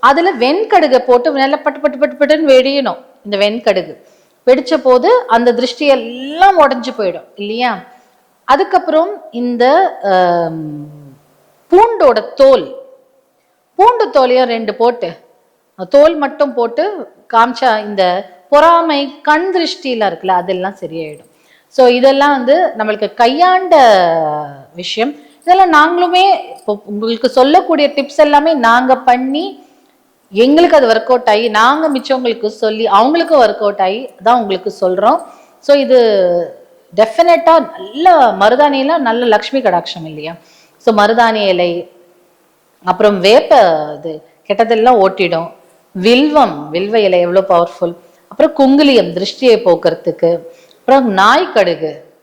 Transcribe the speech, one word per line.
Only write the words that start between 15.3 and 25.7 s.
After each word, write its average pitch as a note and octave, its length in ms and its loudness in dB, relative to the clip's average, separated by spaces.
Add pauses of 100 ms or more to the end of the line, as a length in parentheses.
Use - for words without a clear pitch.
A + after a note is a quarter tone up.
தோல் D4+ 300 4
மட்டும் C#4+ 300 -6
போட்டு A#3+ 300 -4 (500)
காமிச்சா A#3+ 360 0 (180)
இந்த G3 160 -2 (460)
பொறாமை, D#4+ 480 2 (300)
கண் D#4 260 0
திருஷ்டிலாம் B3+ 560 -4
இருக்குல்ல, F#3 320 -4
அதெல்லாம் F#3+ 380 -6
சரியாயிடும். D#3 500 -14 (460)
So C4 60 4 (160)
இதெல்லாம் C#4 380 2
வந்து C4 200 0 (220)
நம்மளுக்கு G#3+ 360 -4
கையாண்ட E4+ 600 2 (1040)
விஷயம். A3 320 -6 (300)
இதெல்லாம் F#4 360 2